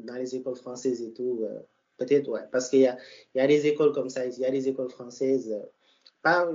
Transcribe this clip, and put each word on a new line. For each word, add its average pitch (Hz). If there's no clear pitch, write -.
dans 120
les 127
écoles 131
françaises 123
et 110
tout, 123
euh, 107
peut-être, 135
ouais, 110
parce 127
qu'il 135
y 131
a, 123
il 131
y -
a 135
des 147
écoles 147
comme 131
ça, 127
il 123
y 127
a 131
des 135
écoles 131
françaises, 123
euh, 101
pas, 175